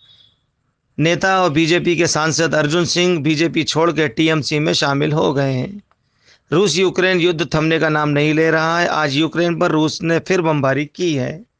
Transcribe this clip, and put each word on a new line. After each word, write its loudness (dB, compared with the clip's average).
नेता 2
और 2
बीजेपी 2
के 0
सांसद 0
अर्जुन 0
सिंह 0
बीजेपी 0
छोड़ 0
के 0
टीएमसी 0
में 0
शामिल 0
हो 0
गए 0
हैं। -6
रूस 2
यूक्रेन 2
युद्ध 0
थमने 2
का 0
नाम 0
नहीं 2
ले 2
रहा 0
है। 0
आज -2
यूक्रेन 0
पर 2
रूस 0
ने 0
फिर -2
बमबारी 0
की -2
है। -6